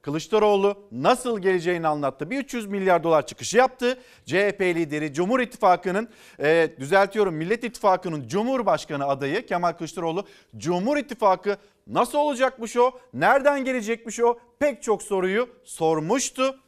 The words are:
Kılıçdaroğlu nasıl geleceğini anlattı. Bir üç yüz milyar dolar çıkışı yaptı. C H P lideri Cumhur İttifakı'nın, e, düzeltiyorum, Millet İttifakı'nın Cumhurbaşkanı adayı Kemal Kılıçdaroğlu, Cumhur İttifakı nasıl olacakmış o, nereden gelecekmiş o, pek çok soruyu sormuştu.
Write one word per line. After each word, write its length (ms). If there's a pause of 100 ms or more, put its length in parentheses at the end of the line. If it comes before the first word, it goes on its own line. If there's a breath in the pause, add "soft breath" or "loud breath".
Kılıçdaroğlu 880
nasıl 480
geleceğini 480
anlattı. 420
Bir 100
üç 140
yüz 120
milyar 380
dolar 240
çıkışı 300
yaptı. 400 (280 loud breath)
C 220
H 40
P 240
lideri 380
Cumhur 260
İttifakı'nın, 720 (300 loud breath)
e, 300 (100)
düzeltiyorum, 560
Millet 280
İttifakı'nın 640
Cumhurbaşkanı 800
adayı 380
Kemal 280
Kılıçdaroğlu, 520 (320 loud breath)
Cumhur 400
İttifakı 600 (300 soft breath)
nasıl 300
olacakmış 600
o, 140 (220 loud breath)
nereden 520
gelecekmiş 540
o, 200 (200 loud breath)
pek 240
çok 200
soruyu 460 (140)
sormuştu. 1040